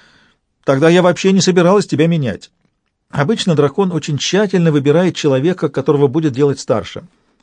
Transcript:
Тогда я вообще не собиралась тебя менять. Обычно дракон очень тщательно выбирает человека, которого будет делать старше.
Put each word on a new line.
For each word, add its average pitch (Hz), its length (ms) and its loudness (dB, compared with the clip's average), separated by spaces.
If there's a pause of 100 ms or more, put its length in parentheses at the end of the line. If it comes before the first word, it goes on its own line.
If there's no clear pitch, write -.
(640)
Тогда 139 260 2
я 175 120 4
вообще 180 300 2
не 190 100 2
собиралась 180 460 2
тебя 151 200 0
менять. 143 440 -4 (580)
Обычно 160 460 -2
дракон 151 360 0
очень 151 260 -6
тщательно 185 540 0
выбирает 151 440 0
человека, 147 540 -2
которого 143 380 0
будет 147 260 -2
делать 139 260 0
старше. - 480 -6 (340)